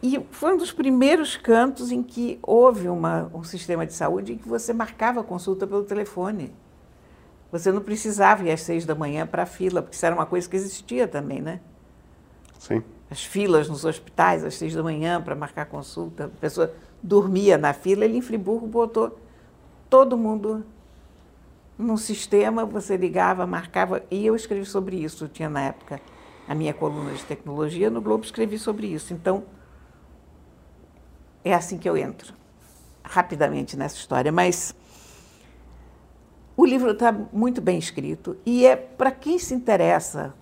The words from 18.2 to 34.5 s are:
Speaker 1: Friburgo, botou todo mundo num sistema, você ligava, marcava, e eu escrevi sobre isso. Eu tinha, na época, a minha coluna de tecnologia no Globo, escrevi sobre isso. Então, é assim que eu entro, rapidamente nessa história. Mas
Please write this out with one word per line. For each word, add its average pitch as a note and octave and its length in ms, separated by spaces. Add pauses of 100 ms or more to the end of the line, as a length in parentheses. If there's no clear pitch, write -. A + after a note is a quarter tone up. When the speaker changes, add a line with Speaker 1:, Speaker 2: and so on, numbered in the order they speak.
Speaker 1:
Friburgo, A3+ 460
botou A3+ 500 (720)
todo B3+ 280
mundo G#3+ 480 (1120)
num A3 200
sistema, G#3+ 680
você G3+ 300
ligava, F3+ 500
marcava, F3+ 640
e G3 160
eu A3 100
escrevi G3+ 300
sobre F#3+ 320
isso. D#3 280
Eu D3+ 40
tinha, D#3 200
na C#3+ 120
época, C#3 380 (480)
a C#3 80
minha D#3 180
coluna D3 380
de C3+ 140
tecnologia D3+ 640
no A3+ 120
Globo, G#3+ 220
escrevi A3 340
sobre G#3+ 300
isso. D#3+ 260
Então, F#3+ 300 (2000)
é F3 100
assim F3 240
que D#3+ 100
eu E3+ 80
entro, - 380 (720)
rapidamente D3 760
nessa C#3+ 200
história. C3+ 340
Mas F3+ 420 (1800)